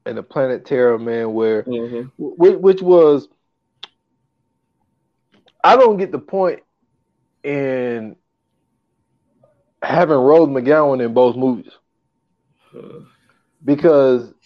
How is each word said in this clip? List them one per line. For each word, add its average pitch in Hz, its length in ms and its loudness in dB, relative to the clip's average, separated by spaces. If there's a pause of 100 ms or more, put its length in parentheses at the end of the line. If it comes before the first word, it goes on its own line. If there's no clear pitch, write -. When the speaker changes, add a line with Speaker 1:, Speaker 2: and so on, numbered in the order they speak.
Speaker 1:
into 110 160 -10
Planet 127 420 -6
Terror, 123 320 2
man, 117 360 -6
where 110 300 -2
Speaker 2:
Mm-hmm. 120 600 -10
Speaker 1:
wh-, 170 380 0
which 190 200 2
was, 165 460 4 (2250)
I 196 120 6
don't 240 220 4
get 185 140 -6
the 143 80 -8
point 185 420 -6 (840)
in 127 720 -6 (1700)
having 160 340 0
Rose 147 320 4
McGowan 135 560 0
in 117 80 -6
both 123 220 2
movies. 127 380 -6 (1000)
Speaker 2:
Huh. - 280 -20 (640)
Speaker 1:
Because 139 680 2 (120)